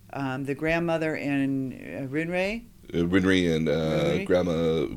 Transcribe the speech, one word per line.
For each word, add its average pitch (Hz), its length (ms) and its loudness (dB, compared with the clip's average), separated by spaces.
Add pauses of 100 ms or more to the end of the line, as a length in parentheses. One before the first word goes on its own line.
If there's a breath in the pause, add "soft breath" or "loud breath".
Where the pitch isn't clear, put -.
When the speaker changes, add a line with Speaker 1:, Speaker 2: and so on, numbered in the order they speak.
(120)
Speaker 1:
um, 135 320 -4
the 139 100 -4
grandmother 160 600 0
and, 135 580 -2
uh, 92 320 -10
Rinrei. 180 560 -2 (320)
Speaker 2:
Uh, - 40 0
Rinrei 90 560 4
and, 78 140 2
uh, 73 40 2
Speaker 1:
Rinrei? 78 520 0
Speaker 2:
Grandma, 82 600 2 (120)